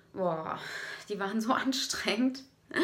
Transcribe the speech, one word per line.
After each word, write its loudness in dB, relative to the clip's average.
„Boah, -2
die -4
waren 0
so 4
<laughs> -
anstrengend. 2